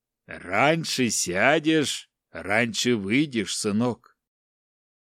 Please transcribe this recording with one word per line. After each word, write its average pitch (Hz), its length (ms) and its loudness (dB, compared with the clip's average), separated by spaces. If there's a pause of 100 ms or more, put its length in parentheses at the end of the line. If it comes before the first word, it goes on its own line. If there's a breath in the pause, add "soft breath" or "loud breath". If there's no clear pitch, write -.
(260)
Раньше 123 840 0
сядешь, 143 1000 0 (220)
раньше 110 640 0
выйдешь, 113 640 -2
сынок". 107 600 -2 (840)